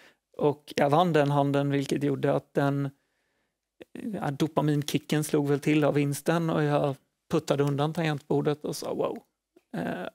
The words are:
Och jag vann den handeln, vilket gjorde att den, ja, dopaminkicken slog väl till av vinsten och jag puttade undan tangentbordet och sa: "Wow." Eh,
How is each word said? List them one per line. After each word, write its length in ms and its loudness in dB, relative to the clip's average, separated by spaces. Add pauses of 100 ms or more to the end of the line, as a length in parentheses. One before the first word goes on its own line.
(380)
Och 380 -2
jag 140 2
vann 220 4
den 180 4
handeln, 400 2
vilket 320 0
gjorde 320 0
att 200 -6
den, 360 0 (1000)
ja, 380 -6
dopaminkicken 920 0
slog 240 0
väl 120 0
till 240 2
av 100 2
vinsten 560 0
och 120 0
jag 340 0 (340)
puttade 320 0
undan 300 0
tangentbordet 720 -2
och 120 -8
sa: 180 -8
"Wow." 240 -4 (580)
Eh, 380 -6